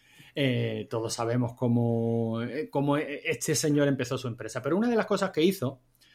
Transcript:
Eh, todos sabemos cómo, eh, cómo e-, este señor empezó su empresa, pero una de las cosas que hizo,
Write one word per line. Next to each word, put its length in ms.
Eh, 540
todos 240
sabemos 400
cómo, 880
eh, 280
cómo 280
e-, 260
este 320
señor 320
empezó 300
su 100
empresa, 340
pero 140
una 140
de 80
las 80
cosas 240
que 120
hizo, 380